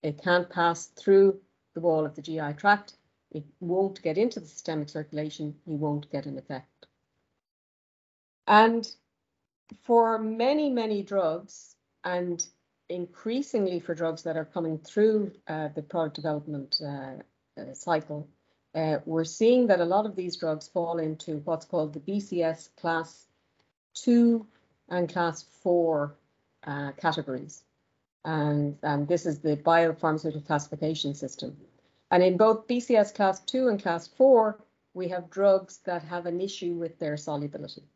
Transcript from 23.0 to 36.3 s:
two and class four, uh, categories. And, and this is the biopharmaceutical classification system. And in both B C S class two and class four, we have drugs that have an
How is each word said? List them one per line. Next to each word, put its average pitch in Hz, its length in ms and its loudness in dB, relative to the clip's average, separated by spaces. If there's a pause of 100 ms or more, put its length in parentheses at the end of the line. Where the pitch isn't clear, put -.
two 233 540 4 (420)
and 175 180 0
class 170 360 -4 (180)
four, 165 540 2 (500)
uh, 143 280 -6
categories. 147 680 -4 (640)
And, 147 580 -2
and 143 240 -2
this 170 180 0
is 151 140 -4
the 151 180 0
biopharmaceutical 156 880 0
classification 151 680 -4
system. - 420 -12 (540)
And 180 120 6
in 185 160 4
both 220 300 4
B 247 120 0
C 240 160 0
S 208 160 4
class 190 280 0
two 262 300 -2
and 202 120 -2
class 175 260 -4
four, 226 520 4 (340)
we 185 160 -6
have 175 200 -6
drugs 190 560 2
that 175 180 -4
have 170 220 -8
an 175 160 -4